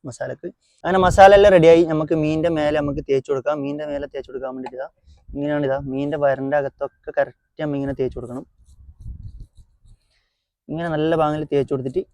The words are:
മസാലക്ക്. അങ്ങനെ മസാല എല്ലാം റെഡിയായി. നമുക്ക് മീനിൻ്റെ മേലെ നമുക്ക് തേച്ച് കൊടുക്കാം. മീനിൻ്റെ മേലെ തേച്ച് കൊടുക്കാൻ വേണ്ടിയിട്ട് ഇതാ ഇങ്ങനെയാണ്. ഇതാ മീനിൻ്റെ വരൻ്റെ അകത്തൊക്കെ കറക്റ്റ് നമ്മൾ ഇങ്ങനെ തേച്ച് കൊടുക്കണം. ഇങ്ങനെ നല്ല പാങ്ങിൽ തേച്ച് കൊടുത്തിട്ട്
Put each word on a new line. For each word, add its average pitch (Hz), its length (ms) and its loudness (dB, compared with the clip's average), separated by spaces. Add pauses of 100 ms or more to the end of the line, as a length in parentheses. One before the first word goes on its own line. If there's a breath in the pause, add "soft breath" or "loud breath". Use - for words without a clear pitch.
മസാലക്ക്. 131 400 -12 (340)
അങ്ങനെ 180 220 0
മസാല 190 340 10
എല്ലാം 202 180 8
റെഡിയായി. 165 260 8 (100)
നമുക്ക് 156 300 -2
മീനിൻ്റെ 156 340 -2
മേലെ 151 240 -2
നമുക്ക് 143 300 -6
തേച്ച് 135 220 0
കൊടുക്കാം. 143 320 -4
മീനിൻ്റെ 147 260 -8
മേലെ 143 240 -8
തേച്ച് 135 160 -12
കൊടുക്കാൻ 131 260 -10
വേണ്ടിയിട്ട് 127 240 -14
ഇതാ 147 80 -10 (460)
ഇങ്ങനെയാണ്. 147 340 -4
ഇതാ 135 100 -2 (140)
മീനിൻ്റെ 143 320 -6
വരൻ്റെ 139 360 0
അകത്തൊക്കെ - 580 -10
കറക്റ്റ് - 460 -6
നമ്മൾ 143 160 -4
ഇങ്ങനെ 139 200 -6
തേച്ച് 131 180 -4
കൊടുക്കണം. 120 260 -12 (2250)
ഇങ്ങനെ 165 240 -6
നല്ല 156 160 0 (100)
പാങ്ങിൽ 151 220 -2 (100)
തേച്ച് 139 200 0
കൊടുത്തിട്ട് 131 400 -4